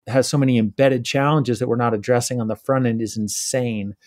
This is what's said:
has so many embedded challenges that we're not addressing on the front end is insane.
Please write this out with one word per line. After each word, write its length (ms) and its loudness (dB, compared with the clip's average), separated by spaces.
has 200 2
so 100 0
many 200 4
embedded 480 2
challenges 540 2
that 80 -2
we're 80 0
not 180 0
addressing 480 -2
on 60 -4
the 80 -4
front 300 0
end 160 -2
is 160 -6
insane. 800 -4